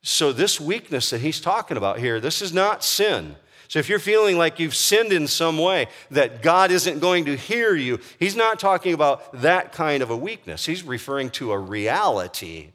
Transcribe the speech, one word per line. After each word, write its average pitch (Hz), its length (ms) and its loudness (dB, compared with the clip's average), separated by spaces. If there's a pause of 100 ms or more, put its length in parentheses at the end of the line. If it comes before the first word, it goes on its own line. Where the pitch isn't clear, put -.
So - 300 0
this 160 300 0
weakness 151 480 -4
that 117 120 -4
he's 151 200 -4
talking 185 360 -2
about 98 220 -2
here, 117 200 -2
this 151 220 -4
is 185 120 -6
not 196 300 0
sin. 190 540 0 (300)
So 156 120 -2
if 143 100 -2
you're 208 100 2
feeling 208 380 2
like 165 220 2
you've 160 160 -2
sinned 214 360 2
in 156 160 2
some 165 300 0
way, 170 300 2 (240)
that 123 300 2
God 180 300 6
isn't 165 280 0
going 175 260 2
to 143 100 -2
hear 220 380 0
you, 123 260 -2 (200)
he's 196 160 -2
not 226 240 0
talking 185 340 2
about 143 480 0
that 175 320 2
kind 147 300 0
of 117 60 -4
a 117 80 -2
weakness. 123 480 -8
He's 180 180 -4
referring 131 480 -6
to 120 200 -6
a 98 60 0
reality 98 1160 -2